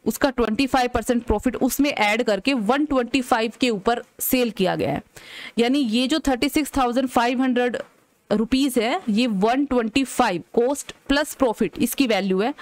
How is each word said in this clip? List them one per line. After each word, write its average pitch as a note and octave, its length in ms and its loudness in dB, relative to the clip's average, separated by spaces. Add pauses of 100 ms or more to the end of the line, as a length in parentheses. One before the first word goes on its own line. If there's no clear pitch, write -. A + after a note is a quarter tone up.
उसका C4+ 240 0
twenty A3+ 360 0
five B3+ 280 0
percent A#3+ 300 -2
profit A3+ 320 -2
उसमें C4+ 340 0
ऐड G#3+ 320 0
करके G#3+ 320 0
वन B3+ 320 2
ट्वेंटी B3+ 360 0
फ़ाइव A#3 380 0
के B3 100 4
ऊपर A3+ 320 0 (180)
sale B3 300 2
किया F3+ 260 0
गया - 160 -2
है। - 100 -4 (560)
यानी A#3+ 200 2
ये B3 300 0
जो D#4 120 0
थर्टी C4+ 280 0
सिक्स C#4+ 280 -2
थाउजेंड B3+ 320 0
फाइव B3 340 2
हंड्रेड B3 340 0 (540)
रुपीज B3+ 480 0
है, B3+ 300 0
ये A3+ 180 2
वन A3+ 380 2
ट्वेंटी B3 400 0
फ़ाइव G3 380 0 (100)
cost B3 400 0 (160)
plus C#4+ 260 0
profit A3+ 440 -2
इसकी B3 280 0
value F#3+ 340 0
है। B3+ 220 -2